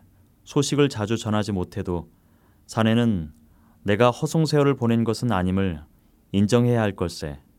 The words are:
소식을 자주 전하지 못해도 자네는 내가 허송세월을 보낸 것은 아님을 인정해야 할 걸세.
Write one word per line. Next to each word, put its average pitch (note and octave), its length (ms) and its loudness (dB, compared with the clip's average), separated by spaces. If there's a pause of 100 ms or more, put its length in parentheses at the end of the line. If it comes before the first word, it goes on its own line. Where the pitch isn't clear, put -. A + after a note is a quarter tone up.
(460)
소식을 C#3+ 420 0
자주 G#2+ 300 -2
전하지 G#2+ 340 -2
못해도 F2+ 580 -6 (560)
자네는 A2 680 0 (500)
내가 G#2 280 4
허송세월을 D3 640 0
보낸 A#2 280 0
것은 A2+ 300 -2
아님을 F#2 500 0 (480)
인정해야 A#2+ 500 2
할 G2+ 140 -2
걸세. D#2+ 460 -8 (160)